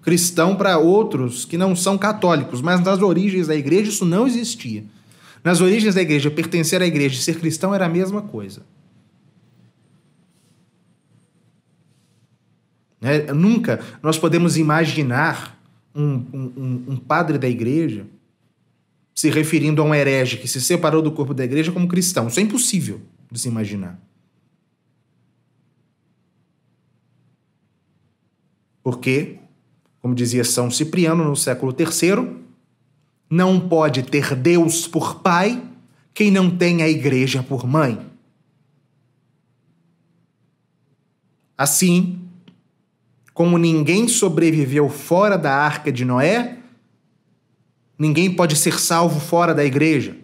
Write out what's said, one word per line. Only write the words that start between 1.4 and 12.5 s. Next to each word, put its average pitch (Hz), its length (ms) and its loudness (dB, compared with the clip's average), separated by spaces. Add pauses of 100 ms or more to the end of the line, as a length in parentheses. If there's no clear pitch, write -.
que 165 120 -6
não 185 180 2
são 190 220 0
católicos, 175 640 0
mas 175 200 2
nas 190 200 2
origens 185 460 2
da 156 80 0
igreja 165 340 0
isso - 140 -4
não 185 240 2
existia. 131 560 -6 (580)
Nas 170 200 2
origens 202 340 4
da 190 60 2
igreja, 147 280 0
pertencer 170 520 -2
à 180 40 2
igreja 143 320 0
e - 60 -6
ser 165 160 -4
cristão 165 340 -2
era 185 120 0
a 170 40 -2
mesma 190 320 -2
coisa. 104 400 -12 (4000)